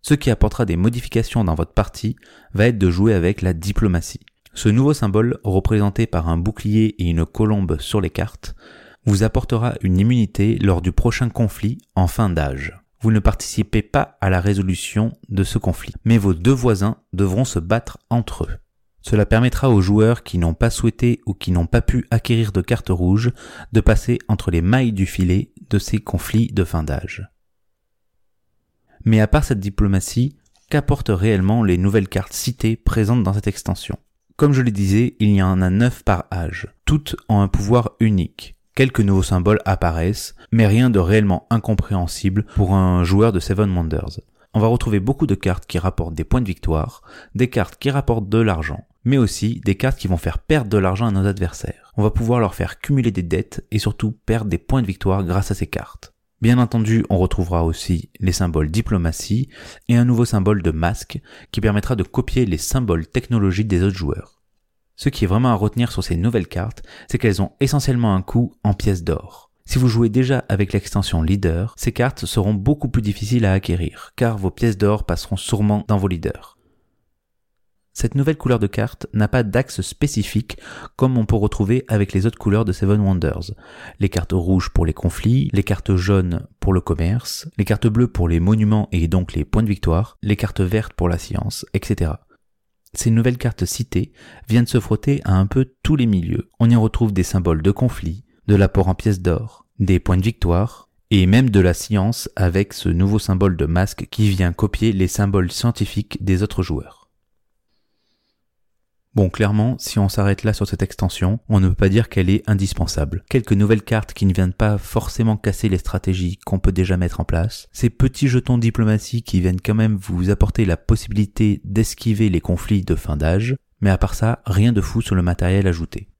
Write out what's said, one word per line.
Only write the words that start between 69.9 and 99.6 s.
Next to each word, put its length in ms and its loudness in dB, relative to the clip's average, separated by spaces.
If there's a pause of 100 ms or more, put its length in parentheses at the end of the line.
déjà 300 0 (100)
avec 240 0
l'extension 480 -2
leader, 560 0
ces 140 -4
cartes 340 -4
seront 280 -2
beaucoup 360 -2
plus 120 -2
difficiles 440 -2
à 80 4
acquérir, 640 -4
car 220 0
vos 120 -2
pièces 280 -2
d'or 280 0
passeront 320 -4
sûrement 520 0
dans 80 2
vos 100 0
leaders. 500 -6 (1400)
Cette 220 -2
nouvelle 220 0
couleur 220 0
de 80 0
carte 460 -6
n'a 140 2
pas 160 0
d'axe 380 -2
spécifique 760 -4 (380)
comme 220 2
on 80 2
peut 100 0
retrouver 540 0
avec 240 0
les 120 0
autres 120 -2
couleurs 260 0
de 80 -2
Seven 300 2
Wonders. 500 -2 (480)
Les 100 0
cartes 220 -4
rouges 380 0
pour 160 2
les 80 -2
conflits, 600 0
les 100 2
cartes 320 0
jaunes 520 0 (140)
pour 120 0
le 80 2
commerce, 640 -4 (100)
les 80 0
cartes 220 0
bleues 200 2
pour 220 0
les 100 2
monuments 520 2
et 160 0
donc 260 0
les 100 -2
points 200 0
de 60 0
victoire, 540 -2
les 140 0
cartes 240 -4
vertes 320 -2
pour 160 -2
la 80 -2
science, 560 -6
et 100 -2
cetera. 420 -4 (680)
Ces 180 -2
nouvelles 260 2
cartes 280 -4
citées 480 -6 (340)
viennent 180 4
se 140 0
frotter 460 -2
à 100 2
un 100 4
peu 280 -2 (100)
tous 140 2
les 100 2
milieux. 420 -2 (100)
On 100 4
y 60 6
retrouve 360 2
des 120 0
symboles 380 0
de 100 2
conflits, 520 -4 (260)
de 60 6
l'apport 340 4
en 60 2
pièces 260 -2
d'or, 440 -4 (140)